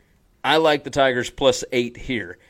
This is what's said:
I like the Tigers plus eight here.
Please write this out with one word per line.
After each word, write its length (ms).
I 140
like 260
the 80
Tigers 380
plus 420
eight 260
here. 400